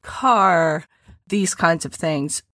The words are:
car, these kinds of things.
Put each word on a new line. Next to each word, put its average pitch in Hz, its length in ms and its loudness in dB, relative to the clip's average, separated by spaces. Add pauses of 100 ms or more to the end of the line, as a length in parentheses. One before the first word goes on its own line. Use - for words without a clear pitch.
car, 175 800 2 (420)
these 196 280 -2
kinds 165 280 0
of 139 100 -10
things. 151 500 -4 (100)